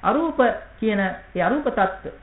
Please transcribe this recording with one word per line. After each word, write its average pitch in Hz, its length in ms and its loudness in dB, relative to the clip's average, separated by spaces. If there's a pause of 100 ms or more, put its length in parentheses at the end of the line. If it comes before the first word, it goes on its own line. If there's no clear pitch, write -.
අරූප 294 380 0 (360)
කියන 214 240 0
ඒ 185 420 -4
අරූප 269 260 0
තත්ත්ව - 560 -2